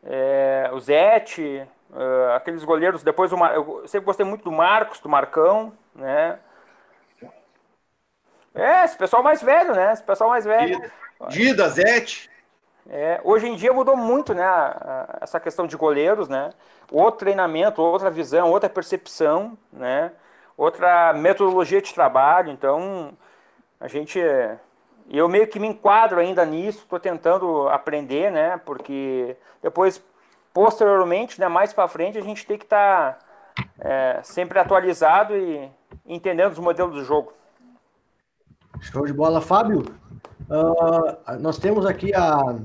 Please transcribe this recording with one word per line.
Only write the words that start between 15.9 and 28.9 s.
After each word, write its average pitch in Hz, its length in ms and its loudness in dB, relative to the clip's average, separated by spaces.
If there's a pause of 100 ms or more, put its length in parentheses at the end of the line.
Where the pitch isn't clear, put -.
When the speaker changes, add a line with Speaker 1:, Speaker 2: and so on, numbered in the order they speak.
Speaker 1:
né? 135 220 -6 (380)
Outro 220 300 2
treinamento, 190 640 0
outra 185 280 0
visão, 160 380 0
outra 185 220 2
percepção, 180 880 -4 (140)
né? 139 400 -4 (440)
Outra 170 560 2
metodologia 185 720 2
de - 100 -14
trabalho. 147 580 4
Então, 156 600 -4 (680)
a - 80 -14
gente, 151 320 -6 (880)
eu 156 180 2
meio 214 200 4
que 214 100 -12
me 208 80 -4
enquadro 208 540 2
ainda 175 260 2
nisso, 180 420 -8
tô 180 120 -6
tentando 170 680 0
aprender, 147 600 -2
né? 170 340 -2
Porque 131 720 -8 (240)